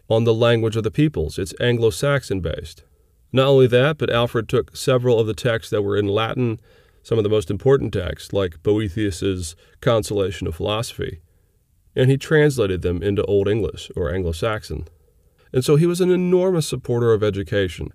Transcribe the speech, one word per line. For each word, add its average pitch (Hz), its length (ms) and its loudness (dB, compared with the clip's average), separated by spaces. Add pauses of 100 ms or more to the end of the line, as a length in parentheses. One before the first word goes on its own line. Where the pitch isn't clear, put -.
on 113 160 2
the 113 100 4
language 113 400 2
of 110 80 -2
the 107 80 -2
peoples. 147 480 -2
It's 98 220 -6
Anglo-Saxon 120 800 0
based. 82 420 -8 (480)
Not 131 160 2
only 135 220 6
that, 127 280 2
but - 140 -2
Alfred 120 380 -2
took - 260 -2
several 123 460 2
of 110 80 0
the 110 60 -4
texts 113 360 -4
that 107 120 0
were 101 140 -2
in 101 120 0
Latin, 110 500 -2 (460)
some 117 140 0
of 110 40 2
the 101 80 0
most 107 180 0
important 131 440 0
texts, - 400 -8
like 98 320 -4
Boethius's 101 920 -2 (260)
Consolation 104 680 -2
of 82 80 -8
Philosophy, - 640 -6 (760)
and 127 160 4
he 139 60 4
translated 131 640 2
them 87 200 -2
into 101 220 0
Old 98 220 2
English 101 480 -4
or 85 180 -4
Anglo-Saxon. 85 760 -4 (640)
And 127 120 0
so 151 120 4
he 165 100 4
was 175 160 0
an 180 80 2
enormous 180 560 2
supporter 120 480 0
of 104 80 0
education. 98 720 -2